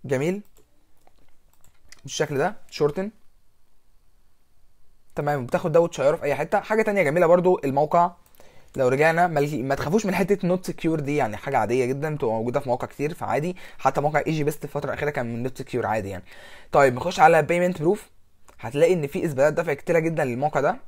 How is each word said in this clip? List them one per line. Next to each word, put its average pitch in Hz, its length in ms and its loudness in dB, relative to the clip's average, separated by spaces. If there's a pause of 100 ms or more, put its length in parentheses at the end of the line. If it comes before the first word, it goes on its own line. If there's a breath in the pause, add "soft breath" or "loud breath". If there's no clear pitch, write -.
جميل، 151 380 -2 (1600)
بالشكل 143 360 -4
ده 185 180 -2 (140)
شورتن. 175 400 -2 (2000)
تمام، 147 320 -4
بتاخد 170 260 -2
ده 165 80 8
وتشيره 156 360 2
في - 60 -10
اي 143 120 -2
حته. 190 260 -2
حاجه 220 220 0
تانية 202 200 2
جميله 160 240 4
برضو 180 380 6
الموقع، 151 460 2 (680 soft breath)
لو 131 120 2
رجعنا 160 380 4
ما، 156 140 0 (120)
ما 135 220 -2
تخافوش 180 320 0
من 190 80 0
حته 190 320 0
نوت 180 200 0
سكيور 165 340 -2
دي، 143 160 -2
يعني 113 200 -2
حاجه 135 220 -2
عاديه 117 280 2
جدًا، 143 280 -4
بتبقى 120 200 -2
موجوده 120 260 -2
في 131 80 -8
مواقع 120 180 -2
كتير، 143 280 -6
فعادي. 143 420 -4 (220 loud breath)
حتى - 220 0
موقع 151 260 0
ايجي 156 180 -2
بيست 151 200 -4
الفتره 147 260 -6
الاخيره 147 200 -4
كان 120 240 -6
من 117 80 -6
نوت 127 160 -6
سكيور 120 280 -4
عادي 104 220 -2
يعني. 95 160 -10 (480 loud breath)
طيب 135 220 6
نخش 175 260 -4
على 160 220 8
بيمنت 175 400 0
بروف، 190 280 -2 (500)
هتلاقي 143 340 2
ان 151 120 -2
في - 180 -4
اثباتات 147 280 2
دفع 160 220 -2
كتيره 170 240 0
جدًا 160 260 0
للموقع 135 360 -2
ده 175 160 0 (120)